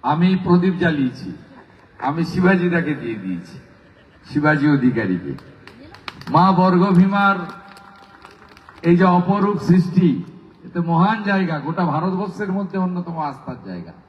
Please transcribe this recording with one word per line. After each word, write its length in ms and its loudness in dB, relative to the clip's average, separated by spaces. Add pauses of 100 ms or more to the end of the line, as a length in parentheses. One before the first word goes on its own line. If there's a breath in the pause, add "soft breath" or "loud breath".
আমি 420 0
প্রদীপ 340 4
জ্বালিয়েছি, 540 -2 (680)
আমি 260 -4
শিবাজিদাকে 720 0
দিয়ে 200 -8
দিয়েছি, 440 -10 (720)
শিবাজি 380 2
অধিকারীকে। 640 0 (960)
মা 220 2
বর্গভীমার 840 4 (1500)
এই 140 6
যে 80 6
অপরূপ 540 2
সৃষ্টি, 680 2 (400)
এতে 160 -8
মহান 420 0
জায়গা, 360 -2
গোটা 260 -4
ভারতবর্ষের 680 -4
মধ্যে 260 -6
অন্যতম 400 -6
আস্থার 460 -10
জায়গা। 280 -14 (160)